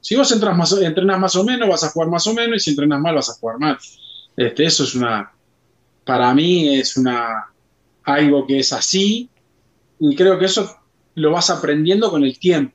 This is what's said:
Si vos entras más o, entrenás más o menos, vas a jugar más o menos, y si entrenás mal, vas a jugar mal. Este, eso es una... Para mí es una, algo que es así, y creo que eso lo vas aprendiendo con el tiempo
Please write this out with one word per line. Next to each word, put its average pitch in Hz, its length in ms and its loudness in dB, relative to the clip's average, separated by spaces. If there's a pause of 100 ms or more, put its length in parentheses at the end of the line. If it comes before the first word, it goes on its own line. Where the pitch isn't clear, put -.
Si - 140 -6
vos 269 160 2
entras 208 260 2
más 175 160 2
o, 196 80 2
entrenás 185 380 0
más 190 160 0
o 185 80 2
menos, 240 260 0
vas 165 140 0
a 151 80 -4
jugar 165 180 -2
más 170 200 -2
o 220 40 -2
menos, 233 240 -2
y 196 40 -2
si 156 100 -4
entrenás 143 300 0
mal, 160 160 0
vas 131 120 -2
a - 60 -12
jugar 113 240 -8
mal. 147 180 -2 (600)
Este, 127 280 0
eso 156 200 0
es 131 100 -6
una... 113 380 -4 (720)
Para 123 280 0
mí 156 460 2
es 131 180 -4
una, 120 500 -2 (580)
algo 143 420 2
que 135 140 0
es 131 120 -2
así, 202 560 -2 (680)
y 147 160 2
creo 185 240 4
que 180 60 2
eso 190 320 -2 (400)
lo 156 160 2
vas 170 180 0
aprendiendo 165 580 0
con 160 140 0
el 131 160 -2
tiempo 160 360 0